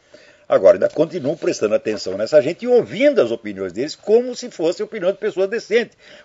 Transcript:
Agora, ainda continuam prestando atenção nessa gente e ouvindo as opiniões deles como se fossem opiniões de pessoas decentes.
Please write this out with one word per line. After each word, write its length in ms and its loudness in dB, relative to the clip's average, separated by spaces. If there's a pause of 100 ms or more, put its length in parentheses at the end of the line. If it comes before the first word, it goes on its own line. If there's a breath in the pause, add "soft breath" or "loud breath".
(480 soft breath)
Agora, 260 4
ainda 140 0
continuam 480 -4
prestando 400 -2
atenção 420 -6
nessa 240 4
gente 220 -6
e 40 -4
ouvindo 540 2
as 80 0
opiniões 420 -6
deles 220 -6
como 400 2
se 160 -12
fossem 320 -2
opiniões 320 -4
de 60 -18
pessoas 280 -2
decentes. 480 -2 (280 loud breath)